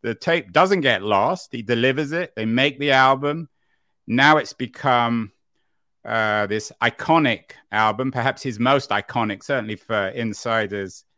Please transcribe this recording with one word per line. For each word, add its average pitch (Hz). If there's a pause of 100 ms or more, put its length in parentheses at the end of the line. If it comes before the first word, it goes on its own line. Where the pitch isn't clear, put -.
The 117
tape 165
doesn't 190
get 117
lost. 107
He 120
delivers 127
it. 170
They 110
make 127
the 143
album. 135 (580)
Now 143
it's -
become, 120 (720)
uh, 107
this 104
iconic 131 (180)
album, 110
perhaps 127
his 117
most 131
iconic, 104
certainly 110
for 104
insiders 104 (140)